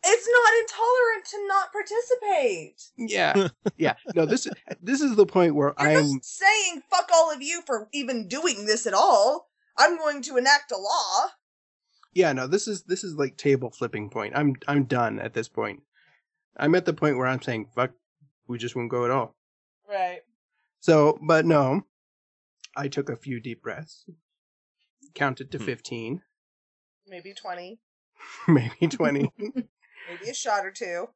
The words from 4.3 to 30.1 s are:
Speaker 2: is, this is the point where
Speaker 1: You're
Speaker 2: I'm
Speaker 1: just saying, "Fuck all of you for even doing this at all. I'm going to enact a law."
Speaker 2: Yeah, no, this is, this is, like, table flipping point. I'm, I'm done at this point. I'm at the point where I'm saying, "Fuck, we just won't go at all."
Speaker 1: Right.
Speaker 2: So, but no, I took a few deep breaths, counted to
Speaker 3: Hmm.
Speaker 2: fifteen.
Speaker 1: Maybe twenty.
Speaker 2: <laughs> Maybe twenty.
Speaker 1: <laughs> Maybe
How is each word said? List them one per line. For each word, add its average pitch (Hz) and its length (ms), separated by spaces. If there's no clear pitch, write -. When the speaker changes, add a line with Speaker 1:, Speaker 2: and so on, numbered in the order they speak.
Speaker 2:
is, 302 60
this 254 200
is 269 160
the 208 100
point 170 300
where 143 240
Speaker 1:
You're 147 100
Speaker 2:
I'm 151 300
Speaker 1:
just - 180
saying, 381 500
"Fuck 359 240
all 330 200
of 269 100
you 339 240
for 220 260
even 247 360
doing 254 380
this 214 200
at 196 80
all. 254 560
I'm 330 220
going 294 240
to 262 140
enact 277 340
a - 80
law." 302 480
Speaker 2:
Yeah, 175 180
no, 131 140
this 196 220
is, 202 160
this 185 180
is, 170 140
like, 139 220
table 131 320
flipping 107 380
point. 104 280
I'm, 143 180
I'm 143 160
done 117 340
at 113 160
this 113 140
point. 107 340
I'm 156 200
at 180 80
the 170 80
point 151 240
where 127 100
I'm 127 160
saying, 110 320
"Fuck, 127 160
we 123 100
just 117 200
won't 120 140
go 123 140
at 120 60
all." 127 240
Speaker 1:
Right. 185 320
Speaker 2:
So, 151 420
but 160 240
no, 151 380
I 139 120
took 139 220
a 120 60
few 123 220
deep 117 240
breaths, - 440
counted 135 380
to 143 60
Speaker 3:
Hmm. 113 60
Speaker 2:
fifteen. 120 580
Speaker 1:
Maybe 190 280
twenty. 180 460
Speaker 2:
<laughs> - 340
Maybe 143 400
twenty. 156 460
Speaker 1:
<laughs> - 40
Maybe 214 920